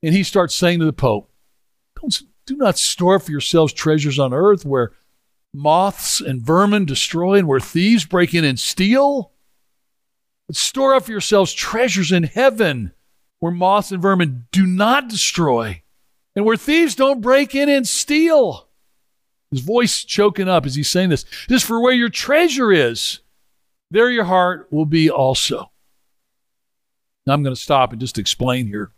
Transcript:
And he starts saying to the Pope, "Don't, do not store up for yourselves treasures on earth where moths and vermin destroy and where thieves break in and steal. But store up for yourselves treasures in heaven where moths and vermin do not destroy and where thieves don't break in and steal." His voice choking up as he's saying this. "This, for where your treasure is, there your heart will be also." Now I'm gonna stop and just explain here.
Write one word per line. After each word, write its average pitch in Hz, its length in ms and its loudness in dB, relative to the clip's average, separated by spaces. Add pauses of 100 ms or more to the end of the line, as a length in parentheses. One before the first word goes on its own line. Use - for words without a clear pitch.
And 160 100 0
he 196 100 2
starts 175 320 -2
saying 175 240 0
to 160 60 0
the 151 80 0
Pope, 107 380 -2 (680)
"Don't, 285 220 -6 (240)
do 269 100 -8
not 254 220 2
store 180 380 0
up 190 80 -2
for - 80 -10
yourselves 151 420 0
treasures 147 460 -2
on 131 140 0
earth 185 320 2
where 131 260 -2 (600)
moths 160 680 -2
and 131 200 -6
vermin 190 440 2
destroy 165 500 -2
and 190 120 4
where 135 120 2
thieves 185 460 2
break 175 300 0
in 165 80 2
and 135 160 0
steal. 262 720 0 (1120)
But 147 100 -14
store 269 380 0
up 262 120 2
for 226 60 -12
yourselves 202 420 0
treasures 190 580 -2
in 175 120 2
heaven 190 680 0 (480)
where 170 120 -4
moths 185 400 0
and 185 100 -6
vermin 165 500 0
do 185 160 2
not 226 420 0
destroy 120 720 -2 (540)
and 202 100 0
where 220 100 4
thieves 302 400 0
don't 269 260 0
break 262 340 2
in 285 140 0
and 277 180 2
steal." 294 800 0 (840)
His 131 100 -4
voice 220 420 0
choking 202 440 0
up 165 200 2
as 131 80 -6
he's 143 140 -4
saying 180 200 0
this. 147 160 0 (220)
"This, 240 160 2
for 226 180 -2
where 254 120 4
your 240 160 0
treasure 269 600 0
is, 123 480 0 (680)
there 233 220 2
your 226 140 -2
heart 180 460 0
will 156 140 0
be 160 240 2
also." 131 600 -2 (1500)
Now 135 80 0
I'm 151 80 0
gonna 135 140 -4
stop 127 360 0
and 113 80 -14
just 123 200 -8
explain 123 480 -2
here. 101 300 -10